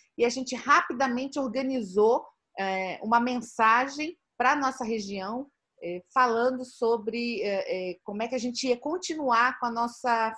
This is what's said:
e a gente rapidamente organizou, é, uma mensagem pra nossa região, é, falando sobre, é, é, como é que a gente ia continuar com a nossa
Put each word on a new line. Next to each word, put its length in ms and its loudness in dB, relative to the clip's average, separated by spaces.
e 60 2
a 60 4
gente 260 -6
rapidamente 840 2
organizou, 880 2
é, 460 -2
uma 160 4
mensagem 1000 2
pra 180 4
nossa 300 -2
região, 600 -6
é, 180 -6
falando 500 2
sobre, 760 -2
é, 500 -2
é, 140 -12
como 180 -6
é 60 -2
que 60 -4
a 40 -2
gente 280 -4
ia 100 2
continuar 840 0
com 60 -4
a 60 -2
nossa 680 -2